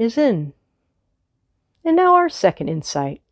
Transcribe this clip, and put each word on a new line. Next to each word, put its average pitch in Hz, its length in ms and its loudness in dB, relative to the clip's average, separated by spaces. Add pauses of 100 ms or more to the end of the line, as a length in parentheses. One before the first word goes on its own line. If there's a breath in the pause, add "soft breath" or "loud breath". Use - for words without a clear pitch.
is 226 160 -2
in. 175 360 0 (1300)
And 330 100 2
now 359 220 6
our 349 120 2
second - 400 -2
insight. 143 640 -6